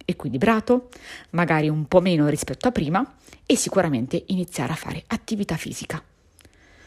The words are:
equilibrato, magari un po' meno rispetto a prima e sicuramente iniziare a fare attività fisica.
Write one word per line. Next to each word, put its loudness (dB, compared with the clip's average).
equilibrato, 0
magari 2
un 0
po' 6
meno 4
rispetto -2
a 4
prima -2
e 4
sicuramente 0
iniziare -4
a -4
fare -10
attività -4
fisica. -8